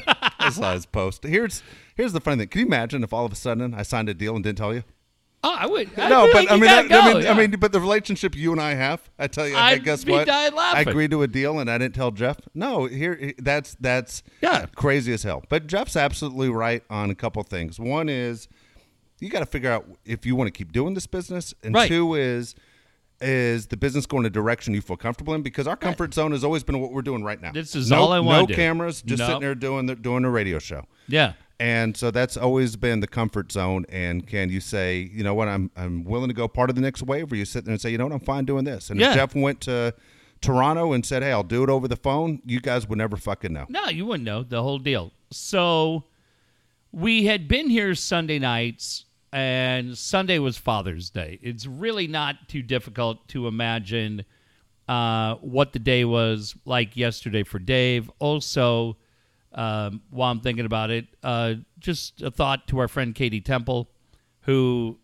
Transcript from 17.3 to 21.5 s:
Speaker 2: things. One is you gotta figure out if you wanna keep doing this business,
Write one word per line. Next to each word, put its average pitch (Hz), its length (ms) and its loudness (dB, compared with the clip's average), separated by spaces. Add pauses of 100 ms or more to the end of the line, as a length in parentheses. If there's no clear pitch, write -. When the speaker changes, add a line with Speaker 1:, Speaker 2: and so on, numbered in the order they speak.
Speaker 2:
things. 85 360 -8
One 147 300 -2
is 123 400 -6 (720)
you 196 80 -10
gotta 160 180 -2
figure 127 240 -2
out 110 140 -2 (200)
if 113 220 -8
you 123 80 2
wanna 123 160 0
keep 82 220 -12
doing 151 220 0
this 180 120 -8
business, 180 560 -8